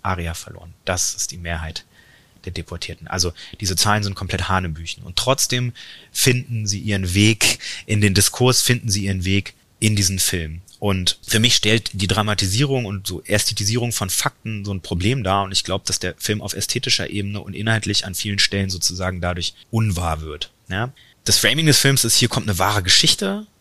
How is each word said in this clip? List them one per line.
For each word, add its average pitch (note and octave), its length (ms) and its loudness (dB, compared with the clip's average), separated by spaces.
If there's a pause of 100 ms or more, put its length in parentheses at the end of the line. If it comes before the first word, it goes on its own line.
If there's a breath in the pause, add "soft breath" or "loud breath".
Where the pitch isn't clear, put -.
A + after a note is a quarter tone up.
Arier F2 320 -2
verloren. F2 400 -14 (100)
Das - 300 -2
ist - 160 -6
die E2+ 80 -12
Mehrheit E2 480 -6 (580 soft breath)
der F2+ 80 -8
Deportierten. E2+ 560 -10
Also F2+ 240 -4 (280 loud breath)
diese F#2 160 -4
Zahlen G#2 260 2
sind G2+ 120 -4
komplett F#2 360 -4
Hanebüchen. E2 520 -2
Und F2+ 140 -14
trotzdem B2 560 0 (400 loud breath)
finden B2 540 0
sie G2+ 140 -2
ihren F#2+ 340 0
Weg G#2+ 460 4 (260 loud breath)
in G#2 160 2
den G2+ 100 6
Diskurs, A#2+ 480 4
finden B2 300 0
sie G2 160 0
ihren F#2+ 180 -2
Weg G2 300 0 (260)
in G#2+ 140 4
diesen G2 240 2
Film. E2 420 -2 (200)
Und F#2+ 460 0
für A2+ 140 2
mich A#2+ 160 4
stellt G#2+ 360 2
die G2 140 -2
Dramatisierung G#2+ 800 2
und G2 220 -6
so F#2 160 -8
Ästhetisierung G#2+ 720 0
von G2 180 -4
Fakten A2 540 -4
so G2+ 80 -4
ein F#2 80 -4
Problem G#2 440 0
dar. G2 200 2
Und F#2+ 80 -8
ich - 120 0
glaub, F#2+ 200 -4
dass - 140 -2
der F2+ 200 -4
Film G#2 220 -2
auf - 120 -6
ästhetischer - 580 -2
Ebene G2+ 300 -6
und G2 140 -12
inhaltlich G#2+ 500 0
an F#2+ 100 -8
vielen G2+ 240 -4
Stellen G2 320 2
sozusagen F#2 500 -2
dadurch F2 340 -2 (160 loud breath)
unwahr F2 500 0
wird. D2+ 300 -10 (180)
Ja? A2+ 240 -4 (320 soft breath)
Das - 140 2
Framing C#3 280 2
des D3 120 6
Films C#3 260 4
ist, A#2 120 2
hier B2 120 4
kommt - 200 -2
eine F#2+ 100 0
wahre G2+ 240 2
Geschichte, G3 640 2 (140)